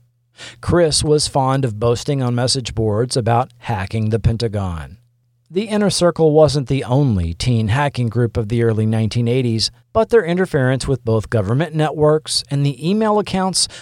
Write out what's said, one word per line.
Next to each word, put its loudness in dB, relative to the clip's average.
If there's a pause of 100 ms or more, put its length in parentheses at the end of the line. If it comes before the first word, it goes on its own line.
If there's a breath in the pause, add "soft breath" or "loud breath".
(600 loud breath)
Chris 2
was 2
fond 0
of -4
boasting 0
on -2
message -2
boards -2
about 0
hacking -4
the 0
Pentagon. -2 (520)
The -4
Inner 2
Circle 2
wasn't 4
the 0
only 2
teen 0
hacking 0
group 0
of -2
the 0
early 2
nineteen 0
eighties, 0 (220 soft breath)
but 2
their 4
interference 0
with -2
both 0
government 0
networks 0
and 0
the -2
email 0
accounts -2 (120 loud breath)